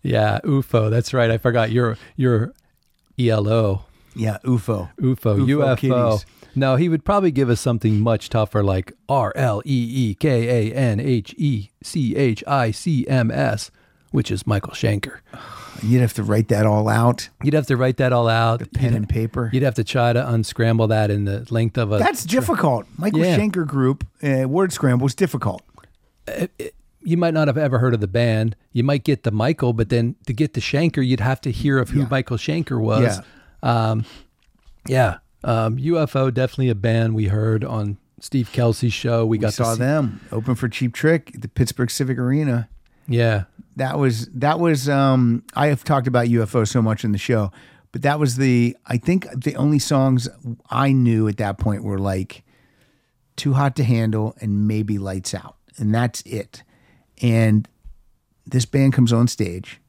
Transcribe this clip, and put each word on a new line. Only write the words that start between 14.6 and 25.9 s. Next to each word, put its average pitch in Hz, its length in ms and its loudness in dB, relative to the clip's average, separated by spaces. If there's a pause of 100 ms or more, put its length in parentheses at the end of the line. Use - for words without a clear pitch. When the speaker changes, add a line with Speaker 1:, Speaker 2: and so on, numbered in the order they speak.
Speaker 1:
Schenker. - 460 -4 (600)
Speaker 2:
You'd 123 200 4
have 113 140 2
to 107 80 -4
write 104 260 0
that 107 160 2
all 107 240 2
out. 117 400 2 (120)
Speaker 1:
You'd 143 120 0
have 151 140 0
to 131 100 0
write 127 200 0
that 127 140 2
all 120 160 2
out. 113 320 2
Speaker 2:
The 117 60 -8
pen 120 260 0
Speaker 1:
You'd 117 60 2
Speaker 2:
and 104 120 -2
paper. 113 440 -2
Speaker 1:
you'd 131 100 2
have 127 120 0
to 113 100 -2
try 120 260 0
to 120 220 0
unscramble 113 540 2
that 107 220 2
in 104 140 0
the 101 280 -4
length 113 260 0
of 107 160 0
a 104 60 2
Speaker 2:
That's 285 260 0
Speaker 1:
tra- 165 60 -6 (100)
Speaker 2:
difficult. 160 440 0 (120)
Michael 170 240 -2
Speaker 1:
Yeah. 175 160 2
Speaker 2:
Schenker 185 280 0
group, 135 400 0 (160)
uh, 131 280 0
word 175 240 0
scramble 127 340 2
is 123 80 -2
difficult. 110 460 -2 (680)